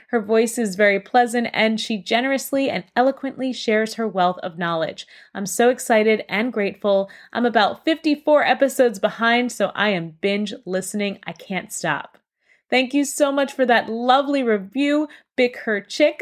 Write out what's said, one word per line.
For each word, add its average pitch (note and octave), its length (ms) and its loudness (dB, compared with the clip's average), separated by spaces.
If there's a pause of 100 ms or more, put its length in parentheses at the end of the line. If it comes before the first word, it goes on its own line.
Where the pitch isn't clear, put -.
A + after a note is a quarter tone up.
Her A#3+ 140 -2
voice A3+ 360 0
is G#3 200 -2
very G3+ 240 4
pleasant, A#3+ 500 0
and A3 300 0
she A3 160 -4
generously C4 720 -2
and - 160 -4 (100)
eloquently C4 560 -2
shares A3 440 -2
her A3+ 120 -4
wealth F3+ 320 0
of E3+ 180 -10
knowledge. E3+ 480 -4 (300)
I'm G3+ 100 -6
so A#3+ 240 2
excited A3 600 2
and A3 240 -2
grateful. G3 560 0 (240)
I'm A#3+ 120 -2
about A3 380 0
fifty-four D4+ 640 2
episodes B3+ 540 2
behind, A#3 520 0
so - 240 -2
I G#3 140 0
am E3 320 -4
binge G3+ 320 -2 (120)
listening. F#3+ 600 -4
I F3 80 -10
can't - 400 -10
stop." - 460 -6 (500)
Thank B3+ 240 2
you C#4+ 100 2
so C#4 300 0
much C#4 180 0
for C4 140 0
that A3+ 240 2
lovely C4 540 2
review, C4 680 0 (260)
Bick B3 220 0
Her G#3 240 -4
Chick. D4+ 400 0